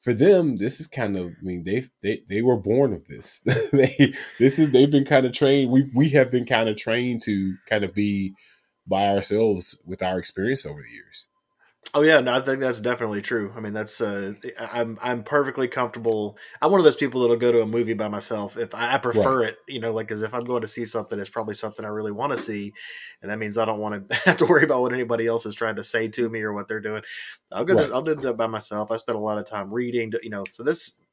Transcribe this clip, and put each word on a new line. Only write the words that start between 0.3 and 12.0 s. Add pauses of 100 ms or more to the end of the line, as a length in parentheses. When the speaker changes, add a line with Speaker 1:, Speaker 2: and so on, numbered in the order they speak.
Speaker 1:
this
is
kind
of,
I
mean,
they, (200)
they,
they
were
born
of
this. (160)
<laughs>
They, (260)
this
is,
they've
been
kinda
trained.
We,
we
have
been
kinda
trained
to (120)
kinda
be (540)
by
ourselves
with
our
experience
over
the
years. (680)
Speaker 2:
Oh